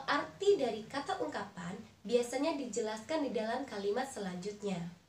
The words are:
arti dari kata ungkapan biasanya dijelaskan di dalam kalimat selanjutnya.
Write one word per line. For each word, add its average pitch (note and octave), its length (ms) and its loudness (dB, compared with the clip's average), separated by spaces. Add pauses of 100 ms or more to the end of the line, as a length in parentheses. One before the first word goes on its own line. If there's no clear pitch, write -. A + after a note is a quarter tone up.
arti D#4+ 560 4
dari A3 240 0
kata C#4 320 -2
ungkapan F#3+ 560 -4 (320)
biasanya C4 480 2
dijelaskan A#3 720 -2
di G#3+ 80 -2
dalam A3+ 320 0
kalimat G#3+ 400 0
selanjutnya. G3 720 -4 (320)